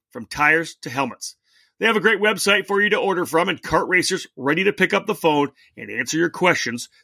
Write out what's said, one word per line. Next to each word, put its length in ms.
from 160
tires 560
to 80
helmets. 460
They 80
have 100
a 40
great 200
website 460
for 120
you 120
to 60
order 280
from 240
and 100
kart 280
racers 480
ready 300
to 80
pick 200
up 140
the 80
phone 380
and 140
answer 300
your 100
questions 600